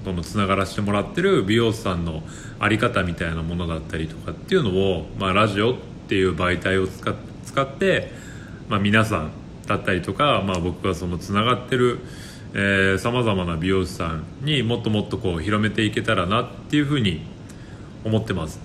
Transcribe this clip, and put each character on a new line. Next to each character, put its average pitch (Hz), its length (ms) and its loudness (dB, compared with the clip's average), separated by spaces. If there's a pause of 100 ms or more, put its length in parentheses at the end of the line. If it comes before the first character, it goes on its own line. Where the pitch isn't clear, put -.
そ 95 80 -4
の 87 120 -2
つ 90 120 -6
な 101 120 2
が 98 80 4
ら 98 100 2
せ - 80 -8
て - 80 -2
も 101 120 0
ら 101 80 2
っ - 120 -6
て - 80 -2
る 180 220 4
美 104 140 4
容 117 160 4
師 107 40 -4
さ 98 160 -2
ん 85 120 -2
の 78 180 -6 (360)
あ 104 80 2
り 110 120 4
方 117 240 2
み 87 100 -2
た 85 160 -4
い 80 60 -4
な 82 80 -4
も 82 100 -4
の 85 140 -2
だ 82 100 -2
っ 78 40 -6
た 80 160 -8
り 80 100 -2
と - 100 -10
か - 140 -10
っ - 20 -8
て - 220 -2
い - 20 8
う 170 60 4
の 104 80 2
を、 92 360 2 (120)
ま 95 80 0
あ、 92 60 2
ラ 107 140 6
ジ 101 140 2
オ 120 120 4
っ - 20 0 (320)
て 110 80 0
い 95 80 6
う 92 100 4
媒 90 260 2
体 95 200 2
を 92 80 2
使 - 240 -4
っ-、 - 20 0 (320)
使 - 160 -2
っ 135 80 2
て、 180 420 0 (580)
ま 107 80 0
あ、 - 20 2
皆 104 260 6
さ 107 140 0
ん 78 120 -6 (360)
だ 101 80 2
っ - 80 -2
た 101 100 0
り 87 80 0
と 98 120 -4
か、 127 320 4
ま 98 100 0
あ、 90 40 0
僕 87 280 -2
が 92 80 2
そ 87 120 -6
の 87 100 -2
つ 98 160 -6
な 104 100 4
が 123 100 4
っ - 140 -4
て 131 100 0
る、 123 220 2 (540)
え 98 420 4
ー、 - 20 0
様 120 260 0
々 95 220 2
な 82 120 -2
美 85 120 0
容 95 160 4
師 - 80 -8
さ 87 140 -4
ん 80 160 -4 (180)
に 139 220 2
も 113 140 2
っ 117 40 -4
と 113 80 0
も 104 120 2
っ - 60 -4
と 101 100 -2
こ 92 200 0
う - 20 -2
広 104 220 0
め 107 80 2
て 110 140 0
い 107 80 2
け 110 100 -2
た 110 140 2
ら 92 100 0
な 110 180 2
っ 120 60 -8 (200)
て 147 80 2
い 147 40 4
う 143 40 2
ふ 143 80 0
う 143 60 2
に 92 220 0 (840)
思 110 160 2
っ 110 40 -4
て 104 100 -2
ま 82 140 -2
す。 - 180 -10